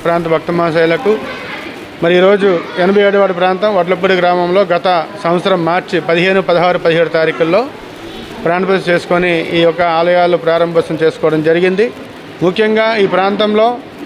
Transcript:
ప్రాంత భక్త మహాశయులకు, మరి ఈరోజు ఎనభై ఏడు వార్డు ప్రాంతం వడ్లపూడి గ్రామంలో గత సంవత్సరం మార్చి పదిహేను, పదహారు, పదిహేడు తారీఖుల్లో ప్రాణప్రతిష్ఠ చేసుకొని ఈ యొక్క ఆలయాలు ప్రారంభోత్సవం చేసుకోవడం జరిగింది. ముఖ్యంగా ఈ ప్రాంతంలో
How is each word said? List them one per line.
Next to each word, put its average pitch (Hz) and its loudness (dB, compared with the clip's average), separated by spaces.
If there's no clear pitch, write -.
ప్రాంత 170 -2
భక్త 160 -2
మహాశయులకు, 165 0
మరి 175 4
ఈరోజు 190 4
ఎనభై 202 2
ఏడు 202 2
వార్డు 190 2
ప్రాంతం 185 0
వడ్లపూడి 185 0
గ్రామంలో 180 2
గత 175 0
సంవత్సరం 175 0
మార్చి 175 -2
పదిహేను, 175 2
పదహారు, 175 2
పదిహేడు 165 2
తారీఖుల్లో 165 0
ప్రాణప్రతిష్ఠ 180 0
చేసుకొని 175 0
ఈ 165 2
యొక్క 165 2
ఆలయాలు 175 2
ప్రారంభోత్సవం 165 0
చేసుకోవడం 156 0
జరిగింది. 185 2
ముఖ్యంగా 220 0
ఈ 196 2
ప్రాంతంలో 208 0